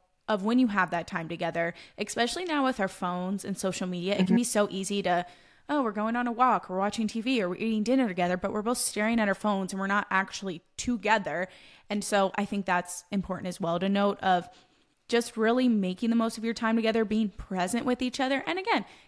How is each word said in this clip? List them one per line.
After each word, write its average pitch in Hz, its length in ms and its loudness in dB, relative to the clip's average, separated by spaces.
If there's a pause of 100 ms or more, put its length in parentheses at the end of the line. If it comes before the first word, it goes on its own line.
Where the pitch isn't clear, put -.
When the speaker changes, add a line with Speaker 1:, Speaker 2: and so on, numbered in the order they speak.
(280)
Speaker 1:
of 202 160 0
when 233 140 2
you 254 100 6
have 196 220 2
that 170 160 -2
time 165 240 -6
together, 170 460 -2 (240)
especially 240 460 -2
now 294 200 0
with 254 140 0
our 196 80 2
phones 185 580 -4
and 196 120 -4
social 185 280 -2
media. 180 280 -2
It - 40 0
can 190 80 4
Speaker 2:
Mm-hmm. 226 120 4
Speaker 1:
be 240 60 4
so 208 280 2
easy 190 320 -4
to, 175 200 2 (460)
"Oh, 285 140 0
we're 220 80 0
going 214 240 -2
on 247 100 -2
a 240 60 -2
walk, 233 360 4
we're 185 120 -2
watching 208 280 0
T 226 140 -4
V, 240 220 2
or 175 60 0
we're 180 80 -4
eating 220 260 0
dinner 254 240 4
together," 180 280 0
but 196 160 -4
we're 208 120 -2
both 240 160 0
staring 226 400 0
at 214 80 4
our 196 80 2
phones 196 360 0
and 190 80 -4
we're 190 60 -2
not 202 240 0
actually 190 540 -2 (140)
together. 190 720 0 (440)
And 208 120 -2
so 196 300 2
I 202 120 0
think 202 200 -4
that's 180 460 -2
important 190 360 -4
as 180 140 -6
well 170 180 0
to 190 80 0
note 202 340 2
of 180 280 2 (580)
just 233 300 0
really 240 320 4
making 196 400 0
the 226 60 0
most 226 240 0
of 214 40 -8
your 226 120 -2
time 226 200 0
together, 226 300 2
being 214 240 0
present 185 560 -2
with 247 160 0
each 254 180 -4
other. 269 280 0
And 339 100 -2
again, 381 280 0 (220)